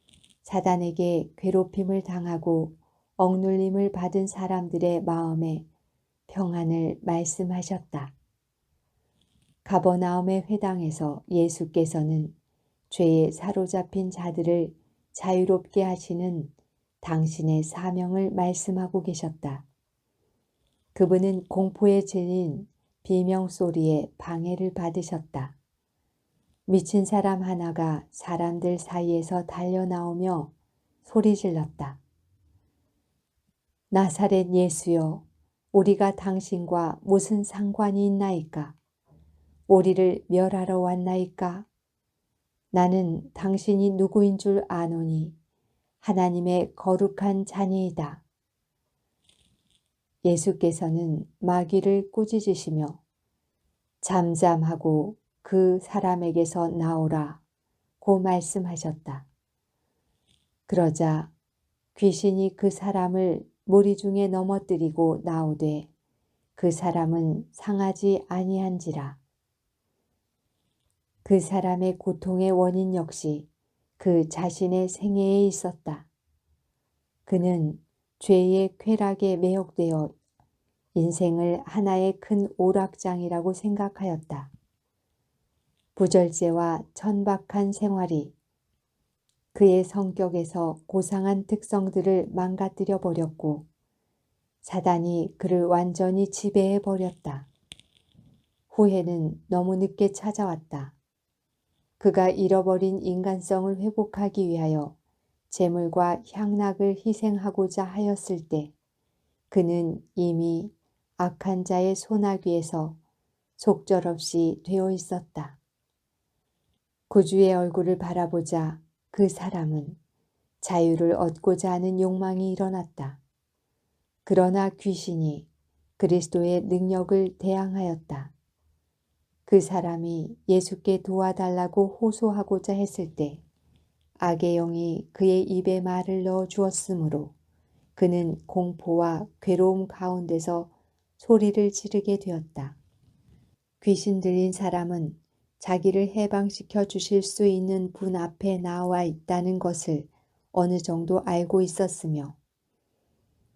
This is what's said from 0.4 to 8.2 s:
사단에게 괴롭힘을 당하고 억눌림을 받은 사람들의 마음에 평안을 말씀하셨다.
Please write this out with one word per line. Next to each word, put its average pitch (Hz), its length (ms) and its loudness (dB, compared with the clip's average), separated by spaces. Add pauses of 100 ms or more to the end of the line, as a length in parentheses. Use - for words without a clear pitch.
사단에게 175 960 0
괴롭힘을 190 680 0
당하고 170 720 -2 (400)
억눌림을 190 720 2
받은 190 360 -2
사람들의 175 760 -2
마음에 160 640 -2 (600)
평안을 165 760 -2
말씀하셨다. 170 1120 -4 (1500)